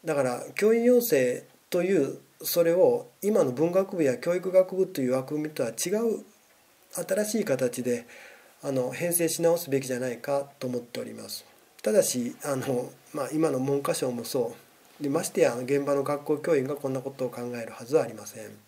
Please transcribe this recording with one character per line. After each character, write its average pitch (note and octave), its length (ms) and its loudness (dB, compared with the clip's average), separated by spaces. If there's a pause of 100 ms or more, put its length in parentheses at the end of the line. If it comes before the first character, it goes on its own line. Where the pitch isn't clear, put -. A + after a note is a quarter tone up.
だ D#3 100 -2
か C#3 80 2
ら、 B2 180 -2 (140)
教 G#3+ 180 4
員 A#3 100 2
養 B3 180 8
成 C3 440 2 (240)
と F3 140 0
い F#3 180 4
う、 C3 180 -2 (220)
そ - 220 2
れ E3 80 4
を C#3+ 360 4 (140)
今 G3 220 2
の C3+ 80 2
文 D#3+ 220 0
学 F#3+ 240 0
部 E3 80 2
や B2+ 120 2
教 E3+ 160 -2
育 F3+ 200 -2
学 F#3 240 6
部 F#3 100 2
と F3+ 140 -4
い B2+ 80 0
う - 20 2
枠 C3 220 -2
組 D3+ 160 -4
み - 0 -
と D3 140 -4
は A2+ 80 -4
違 - 240 -4
う、 A3 280 0 (720)
新 F#3+ 320 -2
し G#3 160 0
い - 20 0
形 B2+ 400 0
で、 A#2+ 220 -2 (560)
あ C#3+ 100 -6
の、 C3 200 -2
編 F3 200 -4
成 E3+ 160 0
し D#3+ 140 -4
直 E3+ 160 4
す E3 120 -8
べ C3+ 120 2
き C3 60 -10
じ B2+ 60 -4
ゃ A#2+ 60 -4
な B2+ 100 -4
い A#2+ 100 -8
か C#3 300 -4 (100)
と B2+ 80 -6
思 B2 120 -2
っ - 20 -8
て A#2+ 200 -12
お - 20 -6
り A2+ 100 -10
ま G#2+ 140 -14
す。 - 160 -12 (380)
た A3 100 0
だ G#3 100 6
し、 B2 420 -2
あ C#3+ 120 -2
の、 B2 340 -2 (240)
ま D3 100 -4
あ、 B2 100 -6
今 D#3 160 2
の C3+ 100 0
文 C#3 240 0
科 E3+ 100 -2
省 C#3 180 -2
も A#2+ 120 -6
そ A#2+ 320 -4 (460)
う。 - 20 -6
で、 C#3 60 -2
ま D#3 160 0
し - 40 -6
て F#3+ 120 0
や、 B2 160 4
現 C#3 280 0
場 C#3+ 100 2
の C#3 80 0
学 C#3+ 200 -2
校 D3+ 140 0
教 D#3 180 2
員 C3 100 2
が C#3+ 100 -4
こ C#3 120 -6
ん C3 60 -2
な C3 80 -4
こ C3+ 100 -8
と C3 140 -6
を A#2+ 40 -2
考 A#2+ 120 -10 (200)
え A2+ 40 -8
る A2 80 -14
は - 100 -14
ず C3 140 2
は C3+ 60 4
あ A#2 40 -2
り A2+ 60 -10
ま G#2 120 -14
せ - 160 -16
ん。 G#2+ 40 -14 (220)